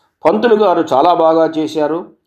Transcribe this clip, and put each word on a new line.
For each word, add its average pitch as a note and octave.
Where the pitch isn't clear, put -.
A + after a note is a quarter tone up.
పంతులు G#3+
గారు F3+
చాలా D#3
బాగా D#3+
చేశారు, D3+